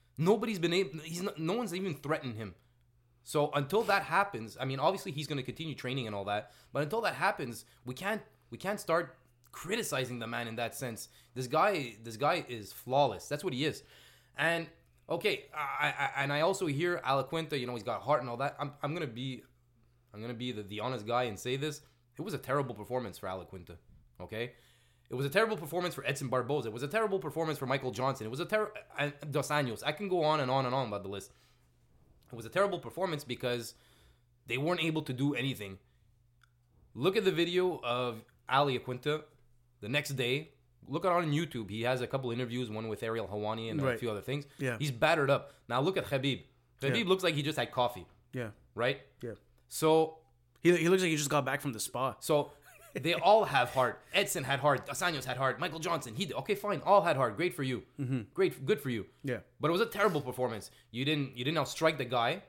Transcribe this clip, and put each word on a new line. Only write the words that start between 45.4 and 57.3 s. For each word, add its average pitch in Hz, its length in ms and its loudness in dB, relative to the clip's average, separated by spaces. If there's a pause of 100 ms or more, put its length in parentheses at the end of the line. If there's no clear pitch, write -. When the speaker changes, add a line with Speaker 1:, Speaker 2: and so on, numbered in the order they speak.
Speaker 1:
Now 120 120 2
look 185 160 2
at 165 100 0
Khabib. 135 360 0 (400)
Khabib 139 160 2
Speaker 2:
Yeah. 208 100 2
Speaker 1:
looks 185 160 4
like 165 100 4
he 147 80 0
just 143 160 -2
had 120 140 0
coffee. 120 340 0 (280)
Speaker 2:
Yeah. 117 160 -4 (240)
Speaker 1:
Right? 127 260 0 (220)
Speaker 2:
Yeah. 113 140 -8 (320)
Speaker 1:
So 160 500 4 (420)
Speaker 2:
He, 175 160 6
he 165 140 2
looks 190 120 6
like 175 80 4
he 156 60 2
just 147 140 0
got 147 160 4
back 139 140 -2
from 143 120 -4
the 107 80 -6
spa. 123 400 -2
Speaker 1:
So 147 320 2 (420)
they 151 200 0
all 202 300 8
have 127 260 4
heart. 123 300 2 (120)
Edson 180 300 2
had 135 160 0
heart. 131 280 2
Dos 143 140 -6
Anjos 160 240 0
had 127 120 -4
heart. 131 240 2
Michael 165 180 -4
Johnson, 151 380 -2
he, 156 180 -2
okay, 139 220 0
fine. 196 280 -2
All 190 180 10
had 165 140 4
heart. 120 200 2